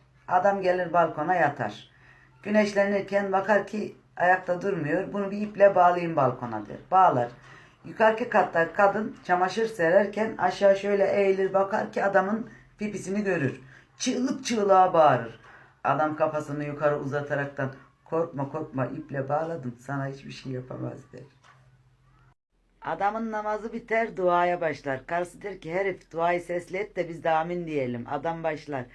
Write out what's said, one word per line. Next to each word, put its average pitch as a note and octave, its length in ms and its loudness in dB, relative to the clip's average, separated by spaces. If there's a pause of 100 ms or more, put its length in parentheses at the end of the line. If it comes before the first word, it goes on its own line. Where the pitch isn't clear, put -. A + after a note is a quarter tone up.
(280)
Adam F#3+ 340 2
gelir F3+ 320 0
balkona E3 420 2
yatar. C#3 540 -2 (540)
Güneşlenirken G3+ 880 2
bakar G3 360 2
ki G#3+ 280 -6 (220)
ayakta F3+ 440 2
durmuyor. F3 520 -2
"Bunu G3 180 -4
bir G#3 100 -6
iple G3+ 340 4
bağlayayım F3 400 4
balkona." A#2+ 520 -2
der. - 100 -14 (140)
Bağlar. B2 400 4 (540)
Yukarıki A3 440 2
katta F3 440 2
kadın G#3 500 2
çamaşır F#3 440 0
sererken G3+ 680 2
aşağı G3 400 4
şöyle G3+ 280 0
eğilir, F#3+ 480 2
bakar G#3 380 0
ki A3+ 120 -2
adamın G3 460 0 (300)
pipisini G3+ 440 -4
görür. E3+ 380 -2 (360)
Çığlık B3+ 480 -4
çığlığa F#3+ 480 4
bağırır. C3 460 4 (440)
Adam D3+ 320 0
kafasını D3 500 -2
yukarı D3 340 0
uzataraktan, C#3 760 -4 (320)
"Korkma, D#3+ 460 -4
korkma, C3+ 340 -4
iple C3+ 440 -8
bağladım, D3+ 500 -4
sana C#3 280 -8
hiçbir C3+ 240 -14
şey C#3 200 -14
yapamaz." B2+ 600 -10
der. B2+ 80 -18 (1600)
Adamın G#3 500 -4
namazı G#3+ 420 -6
biter, A3 440 -4
duaya F3 440 2
başlar. C#3+ 440 -4
Karısı F3 360 -6
der G3 200 -12
ki, D#3+ 120 -8
"Herif, F#3+ 380 -4
duayı F3 300 0
sesli F3 360 -6
et G#3 180 -8
de E3+ 140 -4
biz D#3+ 140 -12
de E3 60 0
amin E3+ 380 0
diyelim." B2 400 -4
Adam D#3+ 360 -6
başlar. C#3+ 520 -6